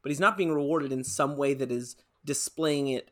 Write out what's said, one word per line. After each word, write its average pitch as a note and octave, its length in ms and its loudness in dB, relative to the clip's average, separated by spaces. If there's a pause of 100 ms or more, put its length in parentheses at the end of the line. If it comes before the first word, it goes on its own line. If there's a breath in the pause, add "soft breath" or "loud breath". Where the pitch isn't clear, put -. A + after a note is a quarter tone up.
but C#3 80 -6
he's C#3+ 100 -2
not G3 180 4
being E3+ 160 2
rewarded D3 380 0
in C3 120 -2
some C#3+ 320 0
way C#3 200 2
that C3 160 -2
is A#2+ 240 -6 (280 soft breath)
displaying C#3+ 640 -2
it C3 240 -4